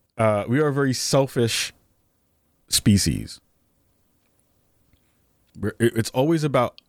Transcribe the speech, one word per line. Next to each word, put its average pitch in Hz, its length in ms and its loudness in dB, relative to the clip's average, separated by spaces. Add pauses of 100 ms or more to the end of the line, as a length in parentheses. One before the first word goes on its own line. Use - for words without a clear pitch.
(180)
uh, 107 300 2
we 123 100 0
are 151 100 2
a 139 40 0
very 135 200 0
selfish 127 800 0 (960)
species. - 720 0 (2250)
We're, 101 180 -6
it, 117 160 2
it's 113 160 -2
always 151 320 0
about 131 460 0